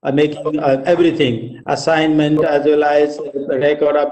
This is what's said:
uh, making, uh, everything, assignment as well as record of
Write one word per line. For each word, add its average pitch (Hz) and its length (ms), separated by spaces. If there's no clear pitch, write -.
uh, 135 80
making, 151 480
uh, 135 260
everything, 151 800
assignment 151 760
as 147 220
well 151 180
as 147 360
record 147 460
of 147 160